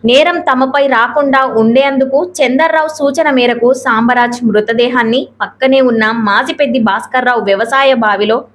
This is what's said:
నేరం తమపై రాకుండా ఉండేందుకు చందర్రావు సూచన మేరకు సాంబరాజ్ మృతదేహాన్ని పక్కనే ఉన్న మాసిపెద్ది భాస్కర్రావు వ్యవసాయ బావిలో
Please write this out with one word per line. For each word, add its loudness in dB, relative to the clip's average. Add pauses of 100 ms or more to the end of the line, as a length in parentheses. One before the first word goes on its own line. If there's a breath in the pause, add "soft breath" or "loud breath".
(100)
నేరం 2
తమపై 0 (120)
రాకుండా 0 (200)
ఉండేందుకు 2 (180)
చందర్రావు 0
సూచన 0
మేరకు 0 (140)
సాంబరాజ్ 0
మృతదేహాన్ని 0 (200)
పక్కనే 0 (100)
ఉన్న 0 (200)
మాసిపెద్ది -2
భాస్కర్రావు -2
వ్యవసాయ 0 (140)
బావిలో 0 (160)